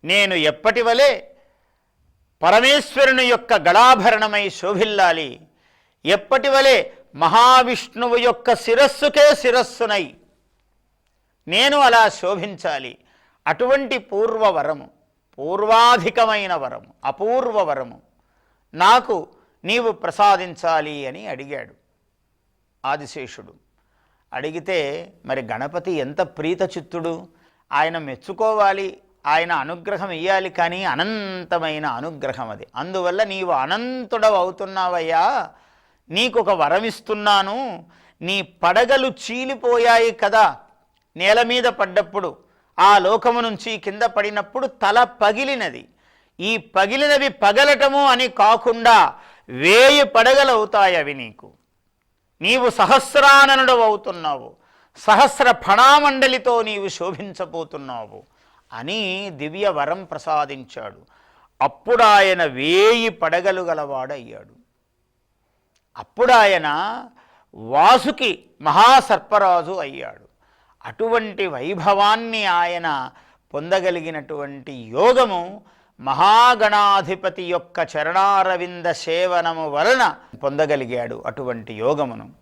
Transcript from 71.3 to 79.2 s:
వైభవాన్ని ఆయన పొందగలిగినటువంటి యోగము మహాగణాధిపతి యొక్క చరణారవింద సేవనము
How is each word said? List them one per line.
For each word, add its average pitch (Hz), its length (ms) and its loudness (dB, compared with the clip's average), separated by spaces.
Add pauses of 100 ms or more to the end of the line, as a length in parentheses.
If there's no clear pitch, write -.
వైభవాన్ని 202 960 -2
ఆయన 175 680 -4 (420)
పొందగలిగినటువంటి 156 1160 -6
యోగము 185 920 0 (380)
మహాగణాధిపతి 196 1400 2
యొక్క 175 540 -6
చరణారవింద 180 880 -2
సేవనము 165 840 -4